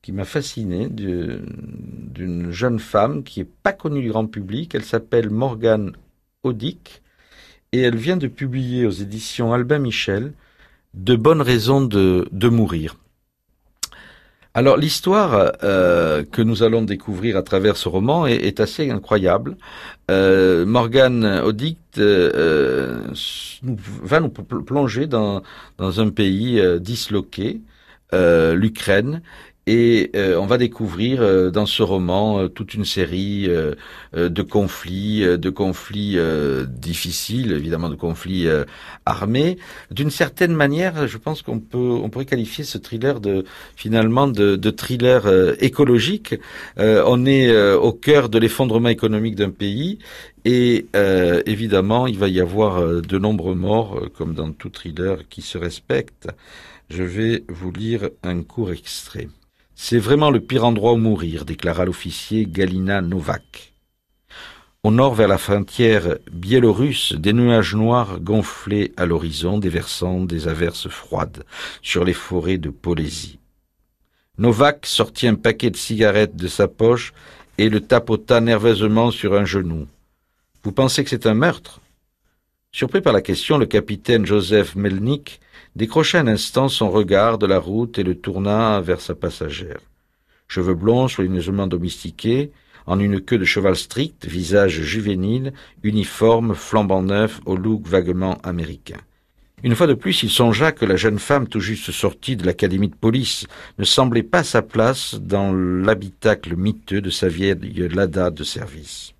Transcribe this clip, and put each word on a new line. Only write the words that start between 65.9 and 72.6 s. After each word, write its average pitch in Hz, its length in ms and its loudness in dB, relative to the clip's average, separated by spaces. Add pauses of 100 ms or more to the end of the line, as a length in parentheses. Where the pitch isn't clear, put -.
biélorusse, 110 800 2
des 85 200 0
nuages 117 400 4
noirs 110 460 0
gonflaient 101 800 -2
à 90 100 0
l'horizon, 82 500 -2
déversant 90 640 -4
des 85 260 -4
averses 82 420 -4
froides - 540 -8 (380)
sur 90 240 -2
les 90 80 2
forêts 90 460 -2
de 76 100 -8